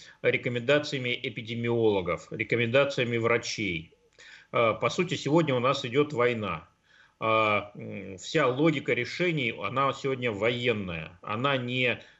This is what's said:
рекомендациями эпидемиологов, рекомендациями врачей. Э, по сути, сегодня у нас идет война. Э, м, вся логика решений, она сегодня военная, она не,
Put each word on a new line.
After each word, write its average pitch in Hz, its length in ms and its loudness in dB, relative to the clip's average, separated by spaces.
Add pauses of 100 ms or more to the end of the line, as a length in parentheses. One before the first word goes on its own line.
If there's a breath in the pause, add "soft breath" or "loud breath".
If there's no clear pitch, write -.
(220 loud breath)
рекомендациями 123 1000 0
эпидемиологов, 110 1080 0
рекомендациями 120 840 0
врачей. 113 800 -2 (580 loud breath)
Э, 113 280 4
по 120 100 2
сути, 175 240 -2
сегодня 143 400 2
у 123 60 2
нас 131 240 0
идет 143 280 0
война. 110 560 0 (520 soft breath)
Э, 110 420 4 (120)
м, 101 440 -12
вся - 280 0
логика 139 460 2
решений, 123 720 -2
она 131 300 0
сегодня 123 380 -2
военная, 101 920 -2
она 131 340 -2
не, 123 440 -2 (200 loud breath)